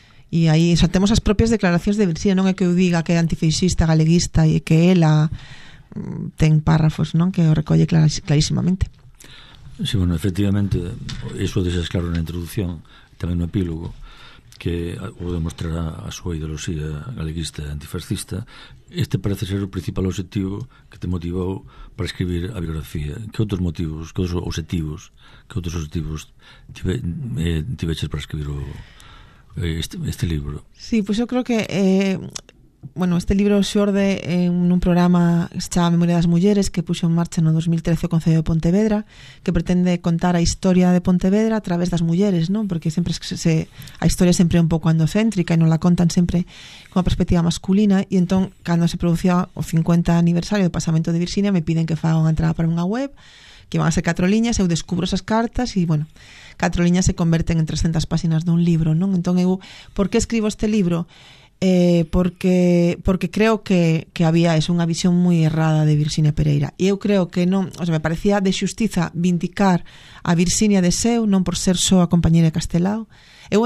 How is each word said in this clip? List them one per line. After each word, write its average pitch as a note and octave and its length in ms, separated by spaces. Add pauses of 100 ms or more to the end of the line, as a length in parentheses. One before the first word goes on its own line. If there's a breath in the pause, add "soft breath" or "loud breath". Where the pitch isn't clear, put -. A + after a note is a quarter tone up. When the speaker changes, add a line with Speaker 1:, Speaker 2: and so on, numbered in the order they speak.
(300 soft breath)
Speaker 1:
e E3 160
aí E3 320
xa F3+ 80
temos F#3+ 240
as A3+ 80
propias A3+ 320
declaracións G3+ 480
de G#3 80
Virxinia, F#3 320
non F#3+ 80
é F#3 80
que F#3+ 80
eu F3 160
diga F3 240
que E3+ 100
é E3+ 60
antifeixista, E3 720
galeguista D#3+ 580
e D#3+ 160
que E3 240
ela, D#3 400 (640 loud breath)
mm, - 480
ten D#3 240
párrafos, D#3 480
non? E3+ 160
Que F3+ 160
o D#3 80
recolle D#3+ 320
claris-, D#3 400
clarísimamente. D3+ 640 (960 loud breath)
Speaker 2:
Sí, G#2+ 160
bueno, F2 160
efectivamente, G2 640 (560)
eso G2 240
deixas F2 320
claro E2+ 160
na E2+ 160
introducción, E2+ 560 (400 soft breath)
tamén F2 160
no E2+ 160
epílogo, E2+ 400 (720 loud breath)
que E2+ 320 (240)
o F2 160
demostrará E2 720
a - 80
súa E2+ 240
ideoloxía D2+ 640 (160)
galeguista D#2 480
e D2 60
antifascista. D#2+ 720 (480 loud breath)
Este - 240
parece G2 240
ser G2 160
o G2 140
principal F#2+ 340
obxectivo F#2+ 640 (160 soft breath)
que - 160
te F2+ 80
motivou F2+ 560 (320 loud breath)
para F2+ 80
escribir F2+ 480
a F2+ 80
biografía. D2+ 560 (160)
Que A2+ 80
outros G2+ 160
motivos, E2 560
que F#2 80
outros F2+ 160
obxectivos, E2 720 (400 soft breath)
que - 80
outros E2 160
obxectivos D#2 560 (400 loud breath)
tive-, - 320 (400)
eh, D#2+ 320
tiveches E2 320
para D2 160
escribir D2 320
o, C#2+ 80 (960 loud breath)
eh, D#2+ 240
este, - 240
este D#2+ 240
libro? D2 320 (160)
Speaker 1:
Sí, A3 240
pois G3+ 160
eu A#3+ 80
creo B3 160
que, A3+ 240
eh, F#3+ 560 (760)
bueno, F3+ 160
este G3 240
libro G3+ 240
xorde G3 560 (240)
en F3+ 80
un F3 320
programa F3 720
que F3 80
se - 80
chama E3+ 240
Memoria E3+ 240
das E3+ 80
Mulleres, G3 400
que - 160
puxo F3 240
en E3 80
marcha E3+ 240
no D#3+ 160
dous E3 160
mil E3 80
trece E3 320
o - 0
Concello D#3+ 320
de D#3+ 80
Pontevedra, G#3 560 (400 loud breath)
que F3 80
pretende F3+ 480
contar F3 320
a E3+ 80
historia F3+ 480
de F3+ 80
Pontevedra F#3+ 560
a G#3+ 80
través F3 320
das E3+ 80
mulleres, E3+ 480
non? G#3+ 160
Porque E3 240
sempre F3 240
se, - 240
se, D#3+ 320 (320 loud breath)
a - 80
historia F3+ 240
sempre F3 240
é - 20
un E3 60
pouco E3 240
andocéntrica E3+ 640
e E3 80
non D#3+ 80
la D#3+ 80
contan F3 320
sempre F3 320 (480 loud breath)
con - 80
a F3+ 80
perspectiva F3+ 320
masculina, F#3+ 720
e G3 80
entón, F#3+ 320 (160)
cando E3+ 240
se F3 80
producía F3+ 560
o - 80
cincuenta E3+ 560
aniversario E3+ 480
do E3+ 80
pasamento E3 400
de E3+ 80
Virxinia, G3 320
me E3+ 80
piden E3 240
que E3+ 80
faga D#3+ 240
unha D#3+ 160
entrada E3 160
para E3 160
unha E3+ 160
web, B3 320 (560 loud breath)
que E3 80
van D#3 80
a D#3+ 80
ser E3+ 80
catro E3+ 240
liñas, A3+ 320
eu G3 80
descubro E3+ 400
esas F#3 160
cartas A3+ 560
e, F3 80
bueno, D#3 240 (480 loud breath)
catro F3+ 240
liñas F3 240
se F#3+ 80
converten E3 480
en D#3 80
trescentas D#3+ 400
páxinas D#3+ 320
dun E3+ 240
libro, D#3+ 320
non? G3 160
Entón F3+ 240
eu, F#3 240 (320 loud breath)
por G3 160
que A3+ 80
escribo G#3+ 320
este - 160
libro? F3 400 (580 loud breath)
Eh, F3 460
porque, F3+ 920
porque F#3 260
creo G#3+ 320
que, E3 480
que E3+ 160
había E3 320
eso, F3 160
unha E3+ 80
visión E3+ 320
moi F3 320
errada D#3 400
de D3+ 80
Virxinia D3+ 400
Pereira. D3 400
E F#3+ 160
eu G3 80
creo G3 320
que F3 160
non, F#3+ 320
o E3+ 80
sea, E3 80
me D#3 80
parecía G3+ 400
de F#3+ 80
xustiza F#3 640
vindicar F3+ 720 (400 loud breath)
a F3 80
Virxinia F#3 480
de F3+ 80
seu, A#3 320
non G3 240
por F3 80
ser F3+ 240
só F#3 240
a E3+ 80
compañera E3 400
de D#3 80
Castelao. G3 480 (400 loud breath)
Eu G#3 200